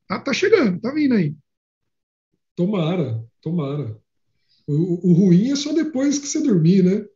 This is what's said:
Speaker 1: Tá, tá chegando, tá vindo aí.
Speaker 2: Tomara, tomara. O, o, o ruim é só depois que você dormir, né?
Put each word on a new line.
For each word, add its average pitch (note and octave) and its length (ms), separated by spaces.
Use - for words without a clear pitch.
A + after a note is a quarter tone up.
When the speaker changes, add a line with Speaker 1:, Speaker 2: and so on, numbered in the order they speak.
Speaker 1:
Tá, F#3+ 120
tá - 140
chegando, D#4+ 480
tá A#3 140
vindo D4 200
aí. D#3 200
Speaker 2:
Tomara, E3+ 680
tomara. C#3+ 520
O, D3 60
o, E3+ 380
o - 20
ruim F#3 380
é C#4+ 60
só D4+ 180
depois D4 440
que - 80
você D#4 160
dormir, F#3+ 400
né? G3 220